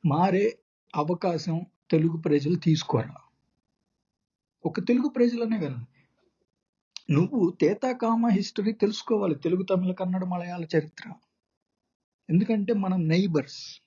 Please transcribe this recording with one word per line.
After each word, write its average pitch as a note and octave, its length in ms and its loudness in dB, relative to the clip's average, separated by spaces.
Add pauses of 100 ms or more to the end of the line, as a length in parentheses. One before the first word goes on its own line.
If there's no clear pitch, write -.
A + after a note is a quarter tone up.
మారే F#3 520 2 (360)
అవకాశం E3 720 -2 (240)
తెలుగు E3 260 2
ప్రజలు D3 380 0
తీసుకోరా? - 600 0 (1500)
ఒక D#3+ 140 -4
తెలుగు B3 280 0
ప్రజలనే A#3 500 0
కదా, C3 280 -6 (1200)
నువ్వు F3+ 500 2
తేతా G#3 320 2
కామ A#3 340 0
హిస్టరీ G3+ 460 0
తెలుసుకోవాలి, G#3 640 0
తెలుగు, F#3 280 0
తమిళ, F#3 300 0
కన్నడ, F#3 320 -4
మలయాళ F3 400 -6
చరిత్ర. D#3 480 -2 (1160)
ఎందుకంటే G3+ 420 2
మనం F#3 360 0
నైబర్స్ E3 800 0